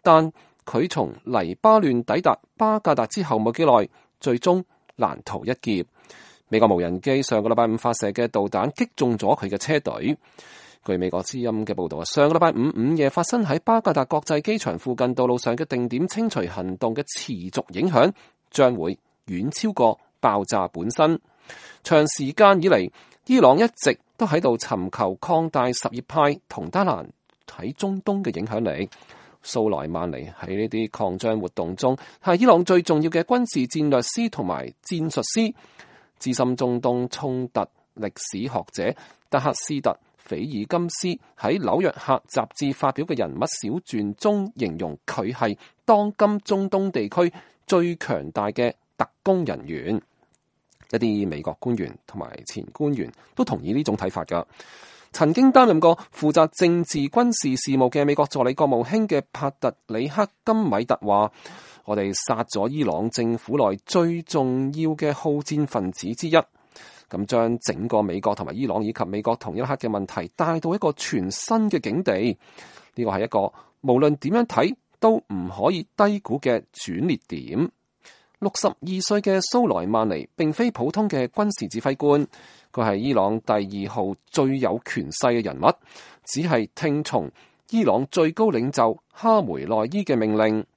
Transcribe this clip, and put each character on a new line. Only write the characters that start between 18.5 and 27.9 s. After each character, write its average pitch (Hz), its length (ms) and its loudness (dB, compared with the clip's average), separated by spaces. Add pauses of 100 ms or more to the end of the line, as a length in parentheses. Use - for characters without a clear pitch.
將 123 260 4
會 87 220 -4 (280)
遠 98 240 -4
超 214 220 -4
過 117 260 2 (220)
爆 104 240 2
炸 95 240 -2
本 87 220 -6
身。 160 280 2 (640)
長 151 240 4
時 151 280 -4
間 196 280 6
以 190 60 2
嚟， 104 220 4 (360)
伊 254 140 4
朗 135 180 10
一 226 100 6
直 - 300 0 (200)
都 - 80 0
喺 151 120 2
度 123 200 2
尋 95 360 -4
求 95 220 -2
擴 165 320 0
大 127 240 0
什 - 180 -4
葉 123 160 -10
派 147 400 2
同 - 220 -10
德 180 120 -2
蘭 139 260 -2 (400)
喺 110 260 -10
中 196 300 -6